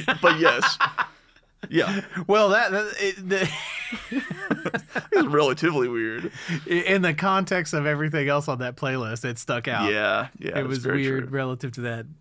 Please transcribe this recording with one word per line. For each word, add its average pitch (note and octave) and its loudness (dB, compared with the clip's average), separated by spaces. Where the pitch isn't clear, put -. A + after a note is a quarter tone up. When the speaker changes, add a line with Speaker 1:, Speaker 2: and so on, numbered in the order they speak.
Speaker 1:
but, - 0
but E3 6
yes. C3+ 4
Yeah. G3 0
Speaker 2:
Well, G#3 6
that, G#3+ 4
that G#3 -2
it, F#3+ -2
the F#3+ 2
<laughs> - -6
Speaker 1:
It's F4+ 6
relatively D3 4
weird. A2+ -2
Speaker 2:
I-, - -10
in F#3 4
the E3+ 2
context F#3+ 0
of D3 0
everything D3+ 0
else D3 2
on C3+ -2
that B2 -6
playlist, B2 -4
it A#2+ -4
stuck A#2+ -4
out. G#2 0
Speaker 1:
Yeah, G#2+ 2
yeah, - -4
Speaker 2:
It C#3 0
Speaker 1:
it's C3 -4
Speaker 2:
was C3+ -2
Speaker 1:
very C3 0
Speaker 2:
weird C3+ -2
Speaker 1:
true. B2+ -8
Speaker 2:
relative B2+ -6
to A#2+ -12
that. A#2 -6